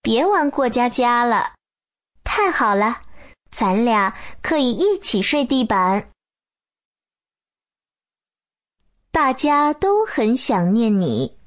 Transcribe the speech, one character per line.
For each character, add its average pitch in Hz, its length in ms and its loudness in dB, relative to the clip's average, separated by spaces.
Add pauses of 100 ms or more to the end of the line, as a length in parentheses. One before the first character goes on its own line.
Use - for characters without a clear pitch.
别 226 260 0
玩 339 240 2
过 269 180 0
家 247 200 0
家 240 340 0
了。 233 320 -2 (680)
”“太 392 260 0
好 226 240 0
了， 214 280 -2 (500)
咱 202 320 0
俩 220 320 0 (240)
可 - 180 -2
以 254 140 0
一 381 260 0
起 - 240 -2
睡 285 220 0
地 254 180 0
板。 196 480 0 (3000)
”“大 277 200 2
家 294 420 2
都 403 320 0
很 226 280 0
想 190 380 0
念 214 260 2
你。” 131 380 -2 (100)